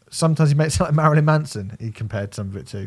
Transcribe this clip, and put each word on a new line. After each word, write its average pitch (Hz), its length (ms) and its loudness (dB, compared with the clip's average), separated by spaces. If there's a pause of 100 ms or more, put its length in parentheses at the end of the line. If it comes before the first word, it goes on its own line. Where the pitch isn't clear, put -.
(100)
sometimes 160 400 2
he 143 40 4
made 156 120 2
it 156 60 0
sound 175 160 0
like 147 80 2
Marilyn 151 280 4
Manson," 139 560 0
he 113 100 -8
compared 101 440 -6
some 101 140 -8
of 98 80 -10
it - 120 -12
to, 101 180 -10